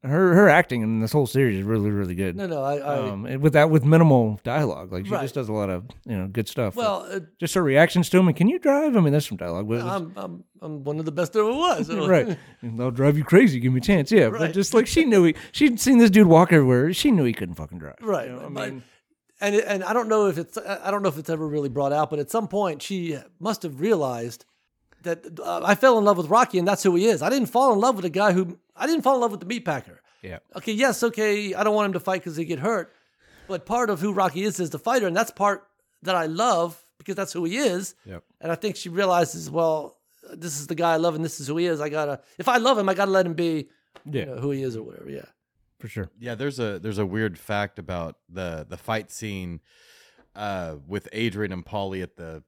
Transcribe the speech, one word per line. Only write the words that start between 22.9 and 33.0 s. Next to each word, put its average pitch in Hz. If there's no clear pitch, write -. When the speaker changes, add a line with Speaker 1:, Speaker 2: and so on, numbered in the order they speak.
Speaker 2:
must 202
have 143
realized 131
that, 170
uh, 170
"I 196
fell 254
in 208
love 202
with 165
Rocky, 220
and 175
that's 202
who 180
he 185
is. 180
I 160
didn't 254
fall 254
in 196
love 240
with 180
a 175
guy 196
who, 180
I 240
didn't 320
fall 262
in 247
love 233
with 170
the 170
meat 226
packer." 143
Speaker 1:
Yeah. 92
Speaker 2:
Okay, -
yes, 233
okay, 208
I 202
don't 214
want 208
him 190
to 175
fight 190
'cause 160
he 165
get 156
hurt, 185